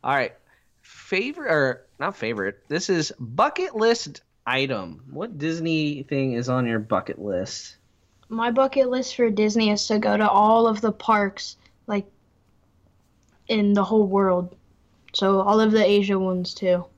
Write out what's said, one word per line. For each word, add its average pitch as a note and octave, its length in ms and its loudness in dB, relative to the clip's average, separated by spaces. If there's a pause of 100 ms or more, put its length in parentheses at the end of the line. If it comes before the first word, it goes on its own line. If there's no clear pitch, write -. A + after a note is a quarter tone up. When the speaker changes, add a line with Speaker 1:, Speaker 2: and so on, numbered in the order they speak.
Speaker 1:
All C3+ 100 -2
right. C3 200 -2 (480)
Favorite, B3+ 680 -6
or C3+ 340 0 (140)
not E3+ 160 -6
favorite. G#2 520 -6
This E3 220 -4
is E3 300 0
bucket A3 560 -4
list A3+ 460 -2 (240)
item. A#2+ 640 -4
What F3 260 -12
Disney D#3 640 -4
thing C3+ 300 -2
is A#2+ 160 -4
on B2+ 160 0
your A#2 140 -2
bucket G#2+ 400 -4
list? - 580 -8 (520)
Speaker 2:
My A3+ 220 -2
bucket C4 380 2
list B3+ 260 -4
for A#3+ 140 2
Disney G#3+ 400 2
is G#3 180 0
to A3 120 0
go G#3 180 0
to G#3+ 120 2
all A3 380 6
of G#3+ 140 0
the A3 100 0
parks, G3+ 640 -2 (320)
like, G3+ 180 -2 (1400)
in G#3 260 2
the G3+ 100 4
whole G#3+ 240 2
world. F#3 480 0 (580)
So G3 280 2
all G#3 180 4
of A3 120 4
the A3 140 4
Asia G3+ 340 2
ones, F#3 340 -4
too. F3+ 320 0 (120)